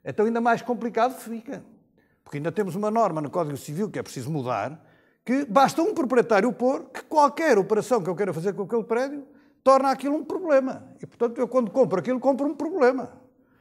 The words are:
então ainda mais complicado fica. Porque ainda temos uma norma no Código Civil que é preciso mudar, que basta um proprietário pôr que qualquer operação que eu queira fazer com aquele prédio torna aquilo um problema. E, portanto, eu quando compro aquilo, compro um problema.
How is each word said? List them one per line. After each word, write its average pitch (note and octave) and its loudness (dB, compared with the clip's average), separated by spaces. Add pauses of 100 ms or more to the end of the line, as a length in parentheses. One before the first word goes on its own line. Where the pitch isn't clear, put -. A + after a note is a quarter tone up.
então G#3 -2
ainda A#3 0
mais A#3 0
complicado A#3+ -2
fica. A3 -12 (600)
Porque - -10
ainda D#3+ -4
temos F3+ -4
uma G#3 -2
norma G3+ 0
no C#3 -4
Código D3 -4
Civil E3 -6
que - -6
é A#2 -4
preciso C3+ -10
mudar, B2+ -4 (400)
que C4+ -2
basta C4+ 4
um G#4+ 0
proprietário A#3 2
pôr C4 -2
que - -14
qualquer D4 4
operação G#3+ 0
que E3 -4
eu F3 -2
queira F#3 -2
fazer E3+ -4
com G3 -6
aquele A3 -4
prédio C4+ -4 (380)
torna C4+ 6
aquilo C#4 -2
um - -4
problema. C#4+ 0
E, - -16
portanto, A#3 -4
eu B3+ -2
quando A#3+ 0
compro F#3 2
aquilo, A#3 -2
compro C4+ 0
um D4+ -4
problema. C4+ 0 (400)